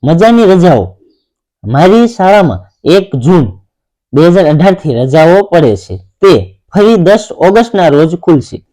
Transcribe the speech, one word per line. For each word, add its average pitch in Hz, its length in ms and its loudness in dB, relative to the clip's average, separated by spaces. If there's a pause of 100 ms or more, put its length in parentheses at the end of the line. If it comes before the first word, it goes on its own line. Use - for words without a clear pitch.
મજાની 214 420 2
રજાઓ. 170 520 0 (640)
મારી 185 440 0
શાળામાં 190 580 -2 (180)
એક 185 320 -2
જૂન 131 440 -2 (540)
બે 143 140 0
હજાર 175 180 2
અઢાર 160 280 0
થી 156 220 -6
રજાઓ 160 480 0
પડે 151 320 0
છે. 95 220 -14
તે 120 640 -2 (140)
ફરી 214 220 2
દસ 190 340 0
ઓગસ્ટના 196 560 -2
રોજ 156 280 0
ખુલશે. 160 420 -4 (160)